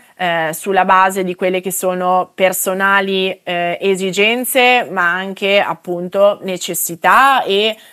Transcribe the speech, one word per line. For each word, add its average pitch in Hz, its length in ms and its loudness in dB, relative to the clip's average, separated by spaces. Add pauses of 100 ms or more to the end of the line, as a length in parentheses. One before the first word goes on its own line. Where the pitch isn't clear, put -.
(160)
eh, 170 380 -2
sulla 190 320 0
base 190 380 4
di 180 100 -4
quelle 185 280 -2
che 185 100 -6
sono 180 640 -2
personali, 190 1080 0
eh, 175 380 -2
esigenze, 214 1120 2
ma 175 220 0
anche 196 460 -2
appunto 180 840 -2
necessità 190 1000 0
e, 208 320 -2 (180)